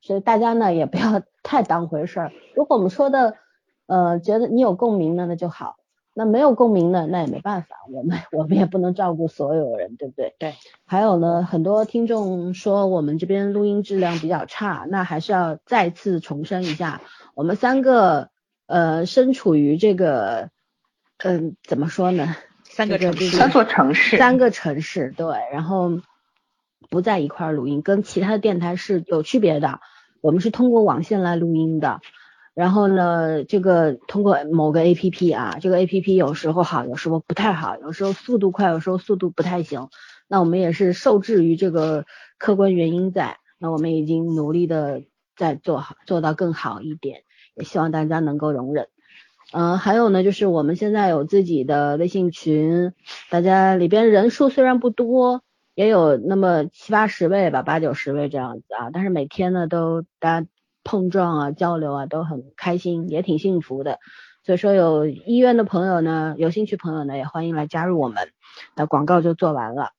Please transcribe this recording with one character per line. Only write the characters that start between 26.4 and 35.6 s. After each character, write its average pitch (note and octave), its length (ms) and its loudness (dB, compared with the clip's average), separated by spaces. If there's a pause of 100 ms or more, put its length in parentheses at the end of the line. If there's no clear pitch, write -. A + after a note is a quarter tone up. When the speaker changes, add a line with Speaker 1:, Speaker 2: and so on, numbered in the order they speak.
Speaker 1:
不 F3 100 0
在 G3 180 0
一 D3 80 -2
块 D#3+ 220 -6
儿 D#3 40 -2
录 C3+ 140 -2
音， C#3+ 160 -4
跟 G3+ 220 0
其 - 160 -4
他 F#3+ 100 0
的 G#3+ 80 0
电 G3 220 0
台 F3 160 -4
是 F3+ 320 -2
有 D#3+ 160 0
区 B3+ 160 0
别 E3 180 2
的。 D3 220 -4 (400)
我 - 100 2
们 F3 100 4
是 G#3+ 100 0
通 B3 200 2
过 A3+ 140 6
网 D#3+ 180 2
线 F#3+ 200 -2
来 F3 120 0
录 E3 220 0
音 D#3+ 240 0
的， D3 200 -2 (540)
然 F3 160 0
后 G3+ 160 4
呢， E3+ 560 0
这 G3 160 -2
个 F3 360 4
通 - 280 -6
过 G3 220 4
某 D#3 260 2
个 D#3+ 140 2
A F3 100 6
P F3 160 -2
P F3 220 0
啊， A2 280 -4